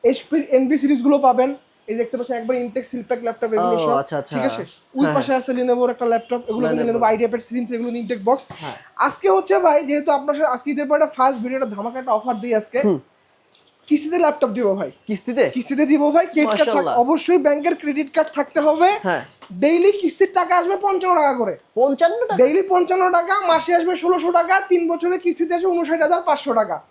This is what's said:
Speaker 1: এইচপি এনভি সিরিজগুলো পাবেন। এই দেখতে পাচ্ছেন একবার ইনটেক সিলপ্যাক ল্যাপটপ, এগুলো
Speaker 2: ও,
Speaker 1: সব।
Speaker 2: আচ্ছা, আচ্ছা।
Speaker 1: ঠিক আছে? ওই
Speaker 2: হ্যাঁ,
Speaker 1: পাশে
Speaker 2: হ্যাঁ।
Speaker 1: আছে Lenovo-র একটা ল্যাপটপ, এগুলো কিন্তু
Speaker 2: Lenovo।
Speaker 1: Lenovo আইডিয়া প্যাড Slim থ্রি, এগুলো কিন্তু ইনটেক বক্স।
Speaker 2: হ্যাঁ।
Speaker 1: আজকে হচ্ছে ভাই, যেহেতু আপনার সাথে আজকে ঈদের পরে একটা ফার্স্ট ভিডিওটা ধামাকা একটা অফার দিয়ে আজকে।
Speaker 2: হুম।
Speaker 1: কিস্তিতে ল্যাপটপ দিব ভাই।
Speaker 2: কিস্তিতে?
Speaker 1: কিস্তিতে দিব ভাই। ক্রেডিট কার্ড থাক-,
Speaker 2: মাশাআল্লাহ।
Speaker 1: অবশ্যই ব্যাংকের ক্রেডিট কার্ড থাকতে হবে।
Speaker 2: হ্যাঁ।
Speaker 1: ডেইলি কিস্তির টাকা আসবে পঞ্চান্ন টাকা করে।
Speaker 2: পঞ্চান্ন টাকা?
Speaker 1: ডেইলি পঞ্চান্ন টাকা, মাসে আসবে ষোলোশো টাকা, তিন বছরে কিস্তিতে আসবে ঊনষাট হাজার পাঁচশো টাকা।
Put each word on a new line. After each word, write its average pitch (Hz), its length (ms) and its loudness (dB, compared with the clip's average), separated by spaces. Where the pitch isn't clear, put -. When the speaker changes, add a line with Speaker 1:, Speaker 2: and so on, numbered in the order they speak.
Speaker 1:
এইচপি 269 460 0
এনভি 269 280 2
সিরিজগুলো 277 420 2
পাবেন। 277 360 2
এই 220 80 -6
দেখতে 233 220 -4
পাচ্ছেন 247 200 -6
একবার 233 200 -2
ইনটেক 247 280 -6
সিলপ্যাক 240 380 -8
ল্যাপটপ, 233 300 -4
এগুলো 180 200 0
Speaker 2:
ও, 175 40 0
Speaker 1:
সব। 160 120 0
Speaker 2:
আচ্ছা, 139 280 -2
আচ্ছা। 147 180 -8
Speaker 1:
ঠিক 131 100 -2
আছে? 113 160 -2
ওই 262 60 0
Speaker 2:
হ্যাঁ, 302 140 2
Speaker 1:
পাশে 269 160 0
Speaker 2:
হ্যাঁ। 262 60 2
Speaker 1:
আছে 254 140 -4
Lenovo-র 247 380 0
একটা 240 160 -4
ল্যাপটপ, 233 420 -2
এগুলো 226 200 -2
কিন্তু 233 160 0
Speaker 2:
Lenovo। 233 80 0
Speaker 1:
Lenovo 233 200 2
আইডিয়া 220 180 0
প্যাড 226 120 -4
Slim 240 240 -6
থ্রি, 240 100 -8
এগুলো 233 140 -6
কিন্তু 240 120 -6
ইনটেক 202 240 -6
বক্স। 262 240 0
Speaker 2:
হ্যাঁ। 143 260 -12
Speaker 1:
আজকে 277 340 0
হচ্ছে 381 300 2
ভাই, 320 240 4
যেহেতু 294 280 -2
আপনার 285 240 0
সাথে 302 120 0
আজকে 254 240 -4
ঈদের 285 140 -4
পরে 294 180 2
একটা 302 120 -2
ফার্স্ট 254 260 0
ভিডিওটা 262 240 -4
ধামাকা 220 340 -8
একটা 254 120 -6
অফার 220 300 -2
দিয়ে 240 140 -2
আজকে। 214 240 -2
Speaker 2:
হুম। 196 200 2
Speaker 1:
কিস্তিতে 302 300 0
ল্যাপটপ 311 300 2
দিব 208 260 0
ভাই। 165 180 -4
Speaker 2:
কিস্তিতে? 214 420 0
Speaker 1:
কিস্তিতে 269 360 -2
দিব 294 240 4
ভাই। 330 160 4
ক্রেডিট 294 240 0
কার্ড 214 100 0
থাক-, 302 80 4
Speaker 2:
মাশাআল্লাহ। 196 320 0
Speaker 1:
অবশ্যই 320 380 2
ব্যাংকের 294 380 2
ক্রেডিট 294 380 -6
কার্ড 311 220 0
থাকতে 294 240 -4
হবে। 311 320 4
Speaker 2:
হ্যাঁ। 170 220 -2
Speaker 1:
ডেইলি 330 380 4
কিস্তির 381 420 -4
টাকা 359 240 2
আসবে 359 240 0
পঞ্চান্ন 370 340 0
টাকা 294 180 2
করে। 220 240 -4
Speaker 2:
পঞ্চান্ন 285 400 2
টাকা? 466 280 2
Speaker 1:
ডেইলি 311 180 4
পঞ্চান্ন 370 500 2
টাকা, 370 360 0
মাসে 330 280 2
আসবে 349 200 0
ষোলোশো 349 360 0
টাকা, 349 280 2
তিন 349 280 0
বছরে 339 300 -2
কিস্তিতে 339 380 -2
আসবে 349 120 -2
ঊনষাট 330 340 0
হাজার 339 240 2
পাঁচশো 294 280 -2
টাকা। 190 380 0